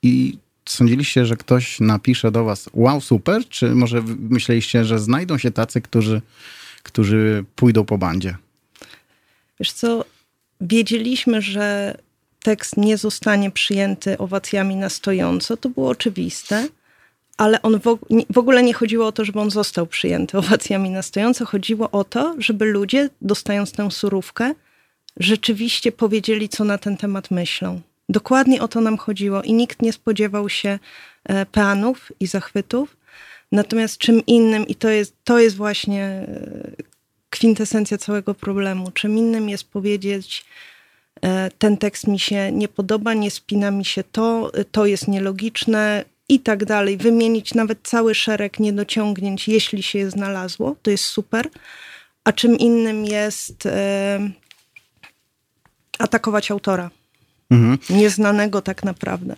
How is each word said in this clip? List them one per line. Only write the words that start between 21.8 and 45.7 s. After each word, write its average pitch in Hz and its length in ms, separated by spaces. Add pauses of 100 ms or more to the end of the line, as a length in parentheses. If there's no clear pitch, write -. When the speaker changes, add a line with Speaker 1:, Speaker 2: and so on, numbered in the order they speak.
Speaker 2:
o 202 120
to, 294 340
żeby 220 280
ludzie, 214 440 (120)
dostając 202 500
tę 208 200
surówkę, 208 640 (640)
rzeczywiście 220 760
powiedzieli, 214 580
co - 140
na 202 140
ten 202 200
temat 196 340
myślą. 180 500 (280)
Dokładnie 262 520
o 226 60
to 226 140
nam 220 160
chodziło 196 440
i 214 120
nikt 233 280
nie 226 120
spodziewał 208 560
się, 202 300 (440)
e, 196 220
peanów 202 720
i 190 80
zachwytów. 202 680 (540)
Natomiast 214 460
czym 233 280
innym, 220 420
i - 80
to 226 140
jest, 214 240 (100)
to 240 160
jest 226 160
właśnie, 202 480
e, - 680 (580)
kwintesencja 214 680
całego 208 360
problemu, 196 600
czym 214 240
innym 226 320
jest 202 140
powiedzieć, 196 840 (760)
e, 185 380
"Ten 208 180
tekst 208 300
mi 202 120
się 196 320
nie 208 160
podoba, 214 460
nie 208 180
spina 202 400
mi 196 140
się - 180
to, 226 500
e, 196 120
to 214 200
jest 196 220
nielogiczne" 208 960 (240)